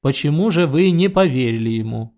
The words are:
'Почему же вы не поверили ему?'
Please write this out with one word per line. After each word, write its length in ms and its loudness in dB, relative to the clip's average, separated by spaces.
'Почему 500 0
же 160 2
вы 240 2
не 180 2
поверили 640 0
ему?' 460 -6